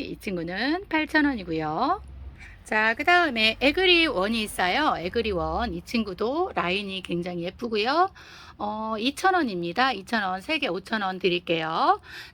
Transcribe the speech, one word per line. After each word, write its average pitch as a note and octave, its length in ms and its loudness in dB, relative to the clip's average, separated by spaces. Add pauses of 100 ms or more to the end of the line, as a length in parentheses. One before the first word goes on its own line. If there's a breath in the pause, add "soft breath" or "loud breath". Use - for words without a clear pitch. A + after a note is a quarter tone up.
(100)
이 E3+ 80 -10
친구는 G3+ 720 -4
팔천 D#4 380 2
원이고요. F#3 760 -2 (640 loud breath)
자, A3 300 2
그 C#4+ 100 -6
다음에 C4+ 560 4
에그리원이 C#4+ 800 4
있어요. G#3+ 540 0
에그리원, F#3 800 -2
이 E3+ 80 -8
친구도 A#3 720 -2
라인이 F#3+ 480 -2
굉장히 F3 400 -4
예쁘고요. A3+ 640 0 (480 loud breath)
어, A3 420 -4
이천 C#4+ 360 2
원입니다. A#3+ 580 0
이천 G3+ 300 -4
원, F#3 180 -2
세 D4+ 180 -2
개 C4 100 -2
오천 F#3+ 340 -4
원 F#3 160 -4
드릴게요. F3 840 2 (340 loud breath)